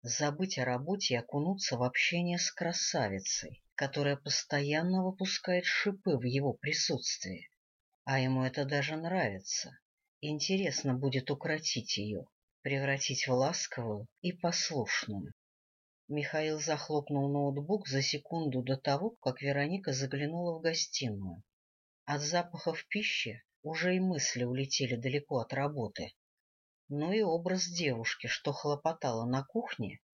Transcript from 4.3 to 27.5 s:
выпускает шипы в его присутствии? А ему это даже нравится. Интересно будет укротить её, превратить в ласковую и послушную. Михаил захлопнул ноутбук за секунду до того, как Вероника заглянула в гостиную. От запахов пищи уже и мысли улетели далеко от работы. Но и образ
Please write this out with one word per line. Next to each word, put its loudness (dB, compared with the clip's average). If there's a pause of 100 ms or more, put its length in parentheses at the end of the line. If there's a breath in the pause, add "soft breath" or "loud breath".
выпускает 0
шипы 2
в 0
его 2
присутствии? -2 (540)
А 2
ему 4
это 0
даже 0
нравится. -2 (440)
Интересно 0
будет 0
укротить -2
её, -4 (380)
превратить 0
в 2
ласковую 0 (160)
и -2
послушную. -2 (720)
Михаил 0
захлопнул 0
ноутбук 0
за 2
секунду 0
до 0
того, 0 (100)
как -2
Вероника 0
заглянула -2
в -16
гостиную. -2 (640)
От -2
запахов -2
пищи -2 (200)
уже 2
и 4
мысли 2
улетели 0
далеко 0
от -4
работы. -2 (760)
Но 0
и 4
образ 2